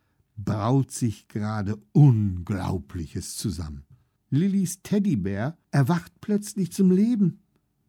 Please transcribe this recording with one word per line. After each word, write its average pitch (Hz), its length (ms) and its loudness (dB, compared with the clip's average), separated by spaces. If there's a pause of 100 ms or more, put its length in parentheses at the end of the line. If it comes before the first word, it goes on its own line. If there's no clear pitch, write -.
(360)
braut 107 540 0
sich - 380 -4
gerade 107 500 -4 (140)
Unglaubliches 92 1400 2
zusammen. 76 480 -8 (460)
Lillis 185 520 0
Teddybär 127 760 -2 (140)
erwacht 143 500 0
plötzlich 202 520 -4
zum 190 180 4
Leben. 202 500 2 (480)